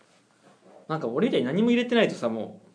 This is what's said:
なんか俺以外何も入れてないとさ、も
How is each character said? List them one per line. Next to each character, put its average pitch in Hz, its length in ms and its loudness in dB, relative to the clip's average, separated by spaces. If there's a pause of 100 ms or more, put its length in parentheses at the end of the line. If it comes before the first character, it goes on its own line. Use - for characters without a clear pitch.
(880)
な 156 100 -4
ん - 20 -4
か 131 80 -6
俺 151 200 0
以 277 40 0
外 143 120 0
何 156 180 0
も 240 80 4
入 240 60 4
れ 240 100 2
て 240 80 -4
な 226 80 4
い 175 60 4
と 170 80 -2
さ、 120 140 -2
も 107 320 -8 (140)